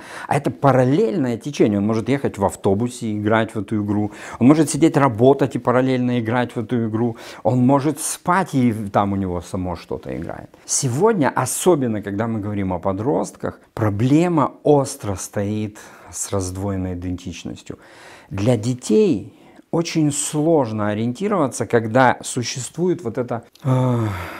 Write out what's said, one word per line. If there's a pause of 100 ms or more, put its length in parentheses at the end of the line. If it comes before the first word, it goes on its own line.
(280)
а
это
параллельное
течение.
Он
может
ехать
в
автобусе
и
играть
в
эту
игру. (260)
Он
может
сидеть
работать
и
параллельно
играть
в
эту
игру. (260)
Он
может
спать,
и
там
у
него
само
что-то
играет. (140)
Сегодня,
особенно
когда
мы
говорим
о
подростках, (160)
проблема (100)
остро
стоит (560)
с
раздвоенной
идентичностью. (500)
Для
детей (380)
очень
сложно
ориентироваться,
когда
существует
вот
это, (180)
э, (340)